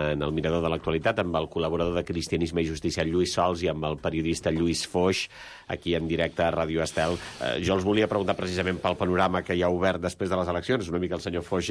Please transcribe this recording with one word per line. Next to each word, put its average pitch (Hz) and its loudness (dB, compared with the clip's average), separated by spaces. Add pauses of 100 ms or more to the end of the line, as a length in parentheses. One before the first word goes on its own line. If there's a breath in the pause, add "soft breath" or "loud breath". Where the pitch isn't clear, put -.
(120)
en 73 0
el 73 0
Mirador 80 2
de 82 2
l'Actualitat 80 0
amb 85 0
el 78 0
col·laborador 85 0
de 87 2
Cristianisme 85 -2
i 82 0
Justícia, 80 -2
Lluís 87 2
Sols, 87 2
i 85 2
amb 78 -4
el 76 -2
periodista 82 -2
Lluís 82 2 (100)
Foix, 90 2 (500 loud breath)
aquí 85 -2
en 82 0
directe 82 0
a 82 4
Ràdio 80 0
Estel. 80 0 (240 loud breath)
Eh, 62 -2
jo 95 2
els 92 0
volia 107 4
preguntar 98 0
precisament 90 -2
pel 90 0
panorama 90 2
que 87 -2
hi 87 2
ha 87 4
obert 87 2
després 90 -2
de 95 0
les 90 0
eleccions. 87 -2
Una 87 0
mica 87 0
el 78 -6
senyor 85 -4
Foix 90 0